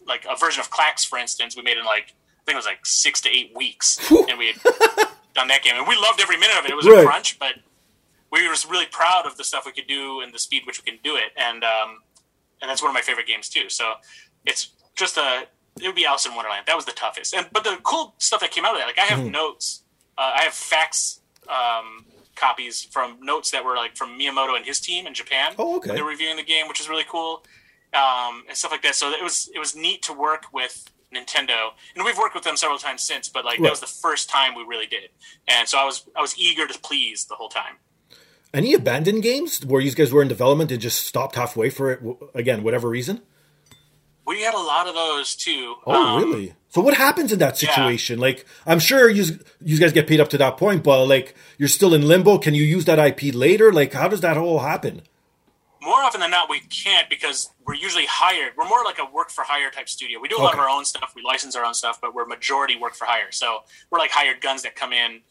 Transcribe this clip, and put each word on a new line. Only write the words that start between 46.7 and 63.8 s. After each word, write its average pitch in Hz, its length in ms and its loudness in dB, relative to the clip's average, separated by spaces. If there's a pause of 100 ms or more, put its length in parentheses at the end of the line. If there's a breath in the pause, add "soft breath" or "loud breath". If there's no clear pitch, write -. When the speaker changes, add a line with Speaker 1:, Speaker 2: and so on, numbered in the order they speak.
Speaker 2:
So 175 100 2
what 277 140 6
happens 277 380 2
in 202 80 0
that 139 220 2
Speaker 1:
Yeah. 147 80 0
Speaker 2:
situation? 117 480 0
Like, 131 280 0 (200 soft breath)
I'm 165 140 4
sure 247 280 8
you, 202 300 2 (220 soft breath)
you 156 180 0
guys 160 140 6
get 156 140 4
paid 156 120 6
up 143 120 6
to 143 80 0
that 131 180 4
point, 185 260 2
but, 135 240 6
like, 131 280 2 (240 soft breath)
you're 143 100 0
still 185 240 6
in 147 160 6
limbo. 185 300 8
Can 156 160 2
you 147 100 4
use 165 220 2
that 160 120 6
I 147 120 6
P 139 220 -4
later? 190 400 8
Like, 147 200 4
how 139 160 0
does 190 140 -2
that 165 160 2
all 165 220 0
happen? 135 420 -4 (800)
Speaker 1:
More 214 200 4
often 220 200 0
than 170 80 0
not, 175 180 2
we 143 120 -2
can't - 500 0
because - 400 -6 (160)
we're 143 80 -6
usually 170 320 -4
hired. 170 500 0
We're 160 120 -2
more 233 160 2
like 185 140 -4
a 147 60 -4
work - 260 -6
for 139 140 -6
hire 143 260 -4
type 135 200 -14
studio. 120 280 -10
We 131 100 -10
do 220 100 -2
a 214 40 2
lot 214 120 4
Speaker 2:
Okay. - 40 -6
Speaker 1:
of 143 60 2
our 135 60 2
own 139 160 -2
stuff. - 280 -6
We 123 80 -20
license 131 320 -4
our 120 100 -4
own 117 100 -4
stuff, 117 260 -4
but 117 140 -8
we're 120 100 -6
majority 131 520 -2
work 117 180 -8
for 117 100 -10
hire. 110 260 -2
So 117 340 -6 (260 soft breath)